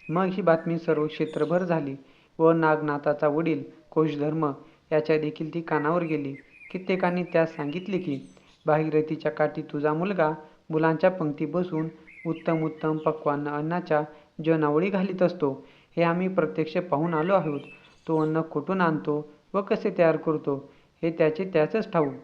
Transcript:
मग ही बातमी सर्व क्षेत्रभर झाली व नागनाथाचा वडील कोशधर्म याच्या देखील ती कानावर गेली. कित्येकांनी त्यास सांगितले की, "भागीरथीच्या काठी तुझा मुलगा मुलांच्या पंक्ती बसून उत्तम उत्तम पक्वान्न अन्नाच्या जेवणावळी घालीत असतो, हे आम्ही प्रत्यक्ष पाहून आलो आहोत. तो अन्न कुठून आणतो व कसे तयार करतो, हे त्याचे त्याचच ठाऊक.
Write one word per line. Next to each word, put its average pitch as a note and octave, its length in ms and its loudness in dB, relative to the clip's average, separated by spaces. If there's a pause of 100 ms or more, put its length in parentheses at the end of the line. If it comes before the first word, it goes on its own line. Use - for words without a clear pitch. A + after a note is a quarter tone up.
मग F3 140 0
ही F#3 180 -2
बातमी E3 360 2
सर्व D#3 300 0
क्षेत्रभर D#3 560 -2
झाली D3+ 320 -2 (440)
व D#3+ 120 8
नागनाथाचा D#3 760 2
वडील D3+ 360 0 (280)
कोशधर्म D3+ 600 0 (400)
याच्या D#3 260 2
देखील D#3 360 -4
ती E3 80 -4
कानावर D#3+ 420 0
गेली. C#3+ 320 -4 (360)
कित्येकांनी F#3 520 0
त्यास E3 320 0
सांगितले F3+ 420 -4
की, C#3 220 -4 (460)
"भागीरथीच्या D3+ 680 2
काठी D3+ 300 -2
तुझा D3+ 320 0
मुलगा E3+ 380 0 (380)
मुलांच्या D#3+ 420 4
पंक्ती D#3 340 -2
बसून D#3+ 420 -2 (400)
उत्तम D#3+ 360 0
उत्तम D#3 340 -2
पक्वान्न D#3 520 -2
अन्नाच्या D#3 520 -2 (420)
जेवणावळी D#3+ 460 2
घालीत F#3+ 340 0
असतो, D3 440 -2 (300)
हे E3+ 60 2
आम्ही F3 240 2
प्रत्यक्ष D#3+ 500 -2
पाहून E3+ 360 0
आलो E3 200 2
आहोत. D3+ 260 0 (480)
तो D#3+ 140 2
अन्न D#3 200 2
कुठून D#3+ 400 -2
आणतो D3+ 500 0 (220)
व G3 80 0
कसे G3 360 -2
तयार D#3+ 200 4
करतो, D3 540 -4 (320)
हे E3 80 0
त्याचे E3 420 0
त्याचच D#3+ 380 0
ठाऊक. D3 220 0 (100)